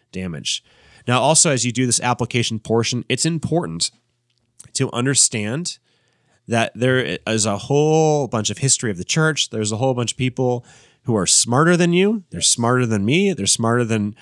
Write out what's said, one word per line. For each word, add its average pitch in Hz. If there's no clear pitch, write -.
damage. 90
Now, 123
also, 156
as 123
you 120
do 127
this 117
application 117
portion, 117
it's 131
important 156
to -
understand 123
that 113
there 123
is 110
a 101
whole 151
bunch 107
of -
history 127
of 90
the 90
church. 156
There's 107
a 110
whole 131
bunch 120
of -
people 123
who 113
are 90
smarter 151
than 175
you. 196
They're 87
smarter 123
than 107
me. 180
They're 98
smarter 117
than 107